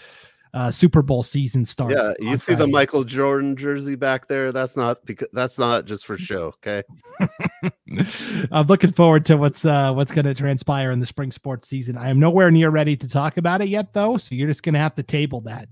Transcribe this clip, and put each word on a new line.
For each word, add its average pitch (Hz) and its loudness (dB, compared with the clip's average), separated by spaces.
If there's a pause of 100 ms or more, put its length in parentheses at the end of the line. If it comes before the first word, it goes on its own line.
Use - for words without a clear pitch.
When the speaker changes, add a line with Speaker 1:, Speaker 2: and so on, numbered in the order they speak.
(520)
Speaker 1:
uh, 123 -4
Super 160 6
Bowl 131 0
season 131 -2
starts 131 -2
Speaker 2:
Yeah, 107 0
you 110 -4
Speaker 1:
on 135 0
Speaker 2:
see - -2
the 160 4
Speaker 1:
Friday. 147 2
Speaker 2:
Michael 139 2
Jordan 139 -2
jersey 139 -6
back 131 -4
there? 135 -2
That's 131 -6
not 120 -2
becau-, - -8
that's 127 -4
not 120 2
just 104 -10
for 104 -8
show, 90 -6 (120)
okay? 101 -6 (340)
Speaker 1:
<laughs> - -4 (800)
I'm 151 2
looking 185 4
forward 160 4
to 160 6
what's, 143 0
uh, 139 2
what's 135 -2
gonna 143 2
transpire 135 -2
in 123 -2
the 120 -2
spring 135 -8
sports 131 -10
season. 127 -8
I 123 -6
am 135 4
nowhere 170 6
near 160 6
ready 151 2
to 127 -12
talk 143 -2
about 175 0
it 196 -2
yet, 202 -4
though, 214 0
so - -8
you're 139 -2
just 147 -4
gonna 151 0
have 151 -2
to 139 -8
table 143 -4
that 113 -14